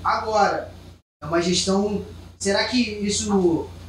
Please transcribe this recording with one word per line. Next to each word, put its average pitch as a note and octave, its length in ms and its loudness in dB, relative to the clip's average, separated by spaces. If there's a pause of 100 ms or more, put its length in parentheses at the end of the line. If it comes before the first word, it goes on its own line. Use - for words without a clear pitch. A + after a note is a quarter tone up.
agora. G#3+ 680 2 (520)
É D3+ 40 -10
uma E3+ 140 2
gestão, F#3+ 640 0 (340)
será G3+ 260 0
que A#3+ 140 -2
isso G3+ 880 2 (220)